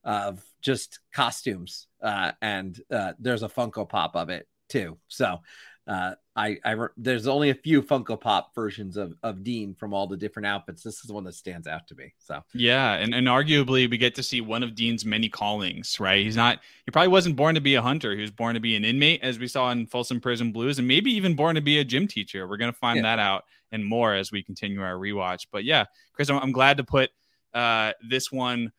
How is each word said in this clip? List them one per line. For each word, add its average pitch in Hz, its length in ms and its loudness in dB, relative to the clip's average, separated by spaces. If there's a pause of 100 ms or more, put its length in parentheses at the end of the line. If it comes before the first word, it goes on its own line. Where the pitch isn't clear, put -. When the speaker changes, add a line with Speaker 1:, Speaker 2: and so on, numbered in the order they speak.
Speaker 1:
of 101 400 -4 (180)
just - 380 -2 (140)
costumes. 113 760 -4 (140)
Uh, 101 400 -2
and, 98 400 -4 (100)
uh, 101 280 -2
there's 117 240 -2
a 107 60 -6
Funko 110 380 -4
Pop 82 280 -2
of 85 140 -4
it 87 180 -10 (220)
too. 87 280 -4 (100)
So, 92 320 -2 (460)
uh, 92 300 -4 (200)
I, 107 300 -2
I 113 60 2
re-, 110 160 -4 (100)
there's 120 300 -2
only 143 240 2
a 127 40 2
few 151 280 4
Funko 123 360 0
Pop 101 360 0
versions 101 420 -6
of, 92 240 -6
of 98 220 -6
Dean 107 320 -6
from 104 180 -8
all 98 140 0
the 95 100 -8
different 104 300 -8
outfits. 98 340 -6
This 107 140 -12
is - 80 -16
the 113 100 -14
one 104 120 -8
that 87 100 -14
stands 87 320 -12
out 80 220 -10
to 82 60 -20
me. 67 220 -20
So 73 240 -12 (120)
Speaker 2:
Yeah, 123 400 2
and, 104 200 -2
and 127 140 2
arguably 131 640 4
we 120 80 0
get 120 180 2
to 135 80 -6
see 123 180 -4
one 113 220 -4
of 117 120 -8
Dean's 117 300 -2
many 110 240 0
callings, 104 720 -4
right? 98 240 4
He's 107 140 0
not, 117 220 4 (260)
he - 60 -8
probably 175 180 6
wasn't 175 260 6
born 151 200 4
to 156 60 2
be 139 140 4
a 120 60 4
hunter. 123 340 0
He 104 60 -6
was 104 100 -6
born 117 240 -2
to 110 60 -2
be 113 140 2
an 104 100 0
inmate, 143 380 4
as 127 160 -2
we 123 80 -6
saw 127 240 2
in 120 140 0
Folsom 123 360 -4
Prison 120 300 0
Blues, 127 280 0
and 123 80 2
maybe 190 240 4
even 190 240 2
born 160 200 2
to 156 60 0
be 147 180 2
a 143 60 2
gym 131 220 0
teacher. 95 400 -6
We're 101 100 -6
gonna 117 160 -2
find 117 240 0
Speaker 1:
Yeah. 113 60 2
Speaker 2:
that 113 160 2
out 98 240 0 (280)
and 110 140 -4
more 110 300 2
as 95 160 -4
we 101 100 -6
continue 98 400 -8
our 92 140 -4
rewatch. 92 560 -6
But 104 140 -6
yeah, 135 200 2 (280)
Chris, 143 160 -2
I'm, 139 100 2
I'm 135 140 -2
glad 135 240 6
to 139 60 -4
put, 131 280 2 (420)
uh, 113 380 2 (180)
this 131 220 -2
one 123 480 -2